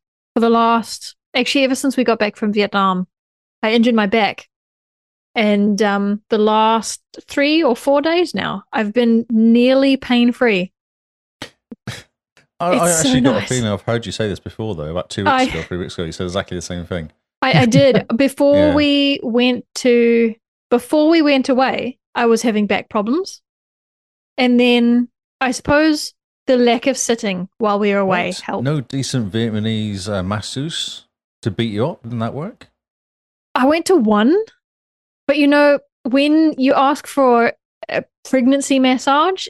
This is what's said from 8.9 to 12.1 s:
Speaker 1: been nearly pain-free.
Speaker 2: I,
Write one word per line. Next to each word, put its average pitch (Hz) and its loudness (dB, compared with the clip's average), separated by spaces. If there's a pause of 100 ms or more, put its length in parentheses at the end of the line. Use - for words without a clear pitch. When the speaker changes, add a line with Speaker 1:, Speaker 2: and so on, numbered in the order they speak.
Speaker 1:
been 233 2
nearly 247 4
pain-free. 240 0 (1160)
Speaker 2:
I, - -10 (680)